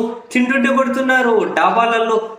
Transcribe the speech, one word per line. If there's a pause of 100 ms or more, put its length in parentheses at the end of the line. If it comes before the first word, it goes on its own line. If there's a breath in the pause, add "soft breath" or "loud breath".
(280)
తింటుంటే
కొడుతున్నారు, (180)
డాబాలలో (240)